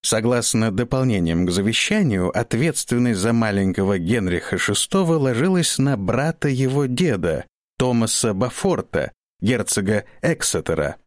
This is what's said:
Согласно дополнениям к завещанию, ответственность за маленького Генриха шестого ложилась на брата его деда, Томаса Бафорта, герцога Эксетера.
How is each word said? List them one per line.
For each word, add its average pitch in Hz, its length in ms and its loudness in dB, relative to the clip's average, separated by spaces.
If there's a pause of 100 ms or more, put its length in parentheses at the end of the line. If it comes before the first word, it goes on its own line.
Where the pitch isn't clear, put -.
Согласно 113 680 0
дополнениям 101 720 0
к 87 60 0
завещанию, 101 800 0
ответственность 120 880 0
за 107 140 0
маленького 98 680 2
Генриха 90 580 -2
шестого 165 580 0
ложилась 151 640 0
на 135 200 2
брата 151 520 -2
его 135 380 0
деда, 110 600 0 (320)
Томаса 117 540 2
Бафорта, 110 800 -2 (300)
герцога 104 640 0 (180)
Эксетера. 80 840 -2